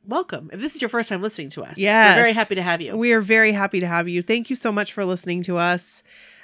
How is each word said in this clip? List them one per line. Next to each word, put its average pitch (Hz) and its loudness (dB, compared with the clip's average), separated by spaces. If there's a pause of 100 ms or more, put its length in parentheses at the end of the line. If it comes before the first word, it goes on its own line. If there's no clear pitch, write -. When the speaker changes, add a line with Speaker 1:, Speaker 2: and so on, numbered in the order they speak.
Speaker 1:
welcome. 202 -6
If 185 -14
this 285 -8
is 294 -10
your 226 -4
first 233 -4
time 185 -4
listening 180 -8
to - -12
us, - -14
Speaker 2:
Yes. 208 6
Speaker 1:
we're 233 6
very 233 4
happy 214 0
to 185 -2
have 170 -2
you. 131 -8
Speaker 2:
We 233 2
are 220 4
very 214 4
happy 196 -2
to 175 -2
have 170 -2
you. 175 -2
Thank 226 -2
you 262 -4
so 233 -4
much 208 -4
for 202 -4
listening 180 -4
to 175 -4
us. 175 -2 (400)